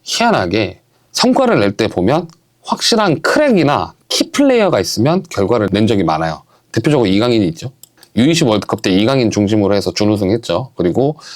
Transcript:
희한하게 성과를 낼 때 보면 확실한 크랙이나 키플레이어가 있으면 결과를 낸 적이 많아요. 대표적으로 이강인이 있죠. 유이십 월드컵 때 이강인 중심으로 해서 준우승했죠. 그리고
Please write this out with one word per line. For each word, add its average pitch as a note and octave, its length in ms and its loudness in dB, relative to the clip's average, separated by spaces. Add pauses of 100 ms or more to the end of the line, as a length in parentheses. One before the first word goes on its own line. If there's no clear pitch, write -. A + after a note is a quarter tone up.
희한하게 G#2 800 -2 (320)
성과를 A#3+ 480 2
낼 G2+ 160 -2
때 A2 100 0
보면 D3 400 -2 (360)
확실한 G#3+ 580 -2
크랙이나 D3 720 0 (160)
키플레이어가 A#3+ 680 0
있으면 C3+ 520 -2
결과를 G2+ 400 0
낸 G#2 160 2
적이 G2+ 160 0
많아요. D#2+ 400 -4 (280)
대표적으로 B2 360 0
이강인이 G#2+ 400 2
있죠. E2 240 -8 (440)
유이십 D#3 320 2
월드컵 G#2 360 -2
때 G2+ 80 0
이강인 A2 400 2
중심으로 G#2 420 2
해서 F2+ 220 -2
준우승했죠. G#2 800 -2
그리고 A#2 420 -2 (180)